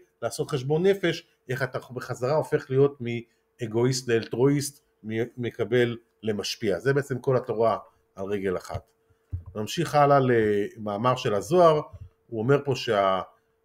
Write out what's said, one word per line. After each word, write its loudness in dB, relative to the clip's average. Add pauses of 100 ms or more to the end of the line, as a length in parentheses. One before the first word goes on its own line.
(220)
לעשות -6
חשבון -2
נפש, 0 (220)
איך -2
אתה -6 (140)
בחזרה -4
הופך -2
להיות 2
מאגואיסט -4
לאלטרואיסט, 0 (200)
מ-, -6
מקבל 0 (260)
למשפיע. -2
זה 0
בעצם -2
כל 0
התורה 0 (380)
על -8
רגל -2
אחת. -10 (720)
נמשיך -4
הלאה 6
למאמר 0
של -4
הזוהר, 4 (460)
הוא -8
אומר 2
פה -2
שה-, 2 (440)